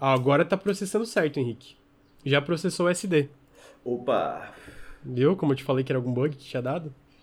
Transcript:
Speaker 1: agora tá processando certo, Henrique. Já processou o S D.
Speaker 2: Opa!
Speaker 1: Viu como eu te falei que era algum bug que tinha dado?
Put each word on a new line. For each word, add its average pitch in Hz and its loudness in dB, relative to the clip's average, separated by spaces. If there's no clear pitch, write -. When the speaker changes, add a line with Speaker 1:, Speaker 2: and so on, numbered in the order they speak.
Speaker 1:
agora 135 4
tá - 0
processando 202 -2
certo, 160 0
Henrique. 120 -6
Já 143 4
processou 175 0
o - 6
S 180 -2
D. 147 2
Speaker 2:
Opa! 120 -2
Speaker 1:
Viu 135 2
como 151 0
eu - 0
te 131 -6
falei 135 0
que 135 -2
era 131 0
algum 123 -2
bug 139 -2
que - -20
tinha - -6
dado? 147 -6